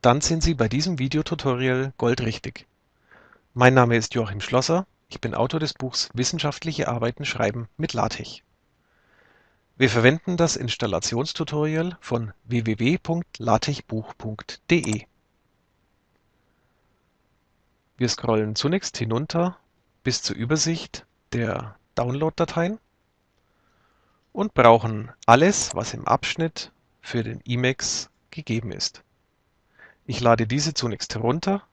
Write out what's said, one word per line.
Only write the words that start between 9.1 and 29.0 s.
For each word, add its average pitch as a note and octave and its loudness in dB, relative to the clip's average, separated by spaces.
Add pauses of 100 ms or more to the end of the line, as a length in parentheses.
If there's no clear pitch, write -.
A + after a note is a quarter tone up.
Wir C3 4
verwenden C3 4
das E3+ 2
Installationstutorial D3+ -4
von A2 -4 (120)
w A#2+ -2
w G#2+ 0
w C#3+ 2
punkt - -6
latexbuch - -2
punkt - -12
d E3+ 6
e. G#2+ -2 (3000)
Wir B2+ 0
scrollen A2 0
zunächst - -2
hinunter D#3 -2 (460)
bis - -2
zur - -6
Übersicht D#3 -4 (280)
der A#2 -4 (200)
Download-Dateien D#3+ -2 (1500)
und F#3+ -4
brauchen A2+ 6 (140)
alles, D3 6
was - -4
im - -8
Abschnitt - -2 (300)
für - -4
den A2 -8
Emacs B2 -2 (200)
gegeben A2+ -6
ist. - -8 (1000)